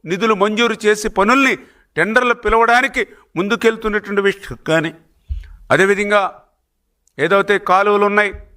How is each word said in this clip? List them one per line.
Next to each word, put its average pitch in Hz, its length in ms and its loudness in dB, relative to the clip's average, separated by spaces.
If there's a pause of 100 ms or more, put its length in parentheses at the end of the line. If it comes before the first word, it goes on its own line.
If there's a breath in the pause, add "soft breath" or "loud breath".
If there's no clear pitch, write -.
నిధులు 208 320 0
మంజూరు 214 420 0
చేసి 214 320 0
పనుల్ని 247 380 2 (440 soft breath)
టెండర్లు 233 460 0
పిలవడానికి 233 580 0 (360 soft breath)
ముందుకెళ్తున్నటువంటి 208 880 -2
విషయం 160 300 -6 (100)
కానీ, 160 240 0 (840 loud breath)
అదేవిధంగా 202 480 2 (1040)
ఏదైతే 196 300 2 (140)
కాలువలు 202 400 2
ఉన్నాయి 202 220 0 (260)